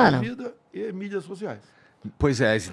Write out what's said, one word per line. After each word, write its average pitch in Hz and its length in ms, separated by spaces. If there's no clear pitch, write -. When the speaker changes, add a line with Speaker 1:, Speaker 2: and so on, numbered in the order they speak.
Speaker 1:
história 135 120
de 123 80
Speaker 2:
mano? - 80
Speaker 1:
vida 254 180
e 208 200
mídias 196 320
sociais. 175 380
Speaker 3:
Pois 135 220
é, 110 160